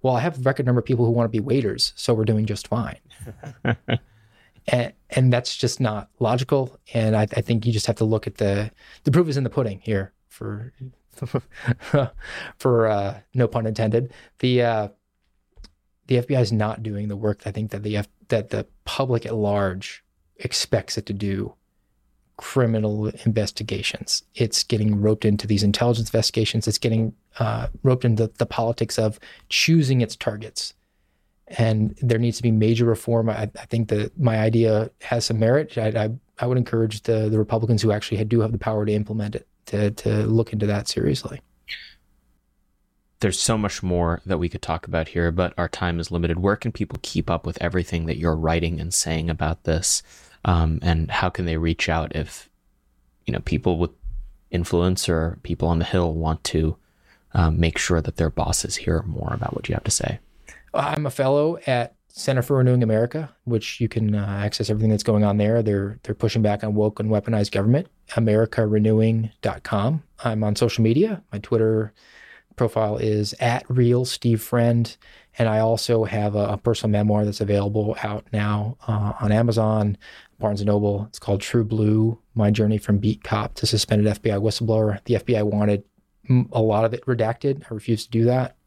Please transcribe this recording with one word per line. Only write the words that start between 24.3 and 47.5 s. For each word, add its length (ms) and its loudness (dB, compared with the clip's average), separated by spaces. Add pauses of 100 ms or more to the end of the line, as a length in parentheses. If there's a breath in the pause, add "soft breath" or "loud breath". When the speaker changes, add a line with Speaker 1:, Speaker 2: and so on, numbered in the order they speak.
Speaker 1:
It's 300 -2
getting 340 2
roped 280 2
into 200 2
these 160 2
intelligence 460 2
investigations. 580 0
It's 120 0
getting, 360 0 (240)
uh, 300 -2 (140)
roped 240 2
into 220 4 (100)
the 80 0
politics 520 -2
of 220 0 (300 loud breath)
choosing 500 4
its 160 -2
targets. 560 -8 (720)
And 540 0
there 180 2
needs 200 0
to 40 -10
be 80 4
major 360 4
reform. 420 0
I, 220 -4 (100)
I 60 -18
think 240 -2
that 280 -2
my 200 2
idea 520 2 (120)
has 240 -2
some 120 -2
merit. 380 2
I, 120 0
I, 220 0 (280)
I 80 -2
would 100 0
encourage 460 0
the, 260 0
the 100 2
Republicans 440 2
who 100 4
actually 320 -2
do 160 2
have 100 2
the 80 -2
power 280 -2
to 60 0
implement 440 -2
it 100 -10 (200)
to, 240 0
to 360 -2
look 280 2
into 100 0
that 240 -2
seriously. 540 -2 (1800 loud breath)
Speaker 2:
There's 180 0
so 200 0
much 240 -4
more 420 0
that 140 -2
we 100 -2
could 140 -8
talk 240 -6
about 220 -4
here, 220 0
but 280 -2
our 100 -2
time 320 -4
is 100 -6
limited. 280 -2
Where 180 2
can 160 -6
people 300 -8
keep 260 -4
up 160 -2
with 160 -8